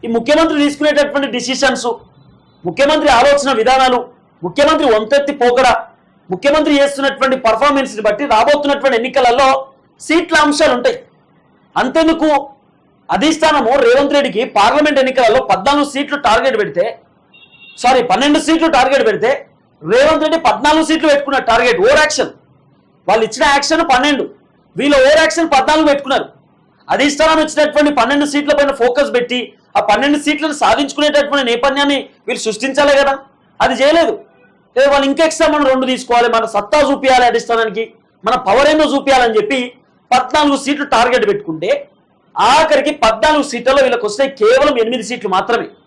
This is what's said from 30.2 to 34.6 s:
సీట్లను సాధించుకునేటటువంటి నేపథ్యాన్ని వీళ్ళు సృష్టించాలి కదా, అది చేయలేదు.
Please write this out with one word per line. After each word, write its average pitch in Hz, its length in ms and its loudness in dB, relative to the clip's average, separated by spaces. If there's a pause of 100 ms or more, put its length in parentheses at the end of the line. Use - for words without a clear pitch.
సీట్లను 294 380 -4
సాధించుకునేటటువంటి 277 880 0
నేపథ్యాన్ని 277 480 -2 (280)
వీళ్ళు 226 180 -8
సృష్టించాలి 269 560 -2
కదా, 277 120 0 (520)
అది 262 160 -2
చేయలేదు. 311 340 2 (640)